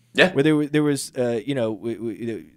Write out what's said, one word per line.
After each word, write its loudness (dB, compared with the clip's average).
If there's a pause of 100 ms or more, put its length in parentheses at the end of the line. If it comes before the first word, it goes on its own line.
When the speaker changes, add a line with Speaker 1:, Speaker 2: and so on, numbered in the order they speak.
(140)
Speaker 1:
Yeah. 4
Speaker 2:
Where 4
there 4
wa-, 0
there 2
was, -2
uh, 0
you -4
know, -2
w-, -8
w-, -8
there, -8 (140)